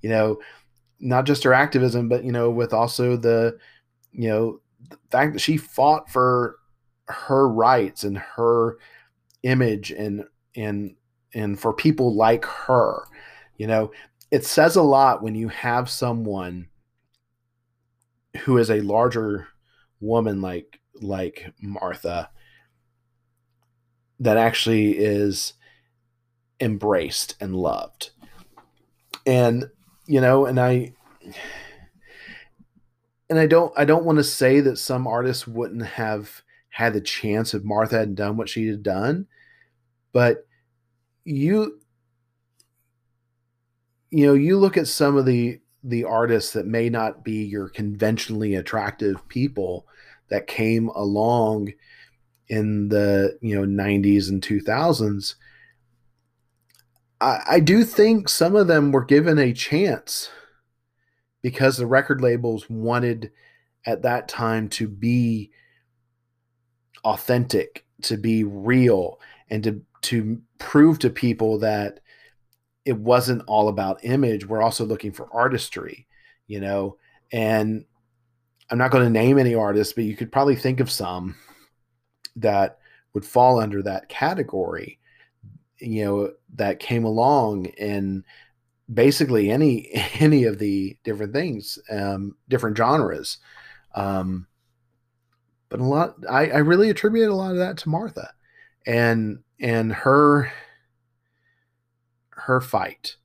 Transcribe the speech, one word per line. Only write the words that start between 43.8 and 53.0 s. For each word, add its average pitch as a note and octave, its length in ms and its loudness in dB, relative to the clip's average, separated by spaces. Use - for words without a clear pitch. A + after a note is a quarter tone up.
you D3 160 4
know, C#3+ 80 8
you D#3 220 4
look G3 200 4
at E3 100 0
some C#3+ 300 2
of C3 100 4
the, A#2+ 340 0
the A#2 220 -4
artists A2+ 480 0
that G2 140 -4
may A#2 220 0
not A2+ 360 -4
be A2 200 -6
your G2+ 240 -8
conventionally G#2+ 840 -4
attractive G2+ 720 -4
people G#2 580 -6
that - 180 -4
came A2+ 440 0
along G#2+ 840 0
in G#2+ 400 -2
the, G2+ 540 2